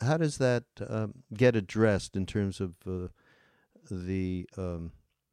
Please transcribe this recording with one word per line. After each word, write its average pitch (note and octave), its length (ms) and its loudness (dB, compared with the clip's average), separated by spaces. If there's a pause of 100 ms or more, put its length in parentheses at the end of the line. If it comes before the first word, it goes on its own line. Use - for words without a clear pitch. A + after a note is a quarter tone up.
how C#3 160 0
does D#3+ 220 0
that, B2 260 2 (240)
um, A2 340 -6 (100)
get A#2+ 220 6
addressed G#2+ 640 2
in F#2+ 100 0
terms G2 340 -2
of, F#2 140 -6 (120)
uh, F#2 220 -6 (840)
the, F#2 640 -2
um, E2+ 360 -6 (400)